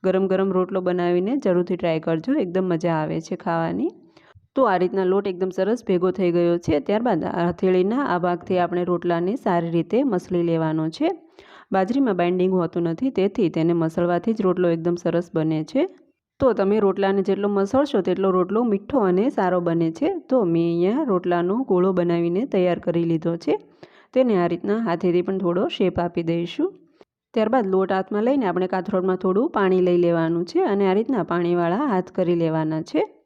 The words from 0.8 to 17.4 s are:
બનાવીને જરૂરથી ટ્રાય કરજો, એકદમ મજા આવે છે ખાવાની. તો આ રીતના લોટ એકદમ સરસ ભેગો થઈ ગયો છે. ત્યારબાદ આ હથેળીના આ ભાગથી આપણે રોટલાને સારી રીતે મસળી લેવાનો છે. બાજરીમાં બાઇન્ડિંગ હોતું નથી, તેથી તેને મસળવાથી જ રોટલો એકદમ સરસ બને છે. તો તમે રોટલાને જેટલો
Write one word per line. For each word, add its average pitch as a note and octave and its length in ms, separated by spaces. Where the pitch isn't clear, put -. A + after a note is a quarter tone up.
બનાવીને F3+ 440
જરૂરથી F3+ 320
ટ્રાય D#3+ 300
કરજો, E3 360
એકદમ F#3 280
મજા E3 260
આવે D#3 200
છે F3+ 160
ખાવાની. E3+ 440
તો C4 180
આ F3+ 120
રીતના F#3 280
લોટ G3+ 200
એકદમ F3+ 240
સરસ G#3 320
ભેગો F#3 320
થઈ F3 160
ગયો F3 320
છે. D4 220
ત્યારબાદ G#3+ 420
આ E3+ 160
હથેળીના F#3 580
આ F3 100
ભાગથી F3+ 400
આપણે F3 260
રોટલાને F3 400
સારી E3+ 320
રીતે E3 200
મસળી F3+ 400
લેવાનો D#3+ 340
છે. E4 160
બાજરીમાં G3 500
બાઇન્ડિંગ F#3 380
હોતું E3+ 320
નથી, B3+ 280
તેથી F#3+ 380
તેને E3+ 220
મસળવાથી F3 580
જ F#3+ 120
રોટલો F3 260
એકદમ E3+ 300
સરસ E3+ 340
બને D#3 320
છે. D#4 160
તો C4+ 80
તમે G3+ 260
રોટલાને G3 420
જેટલો G3+ 220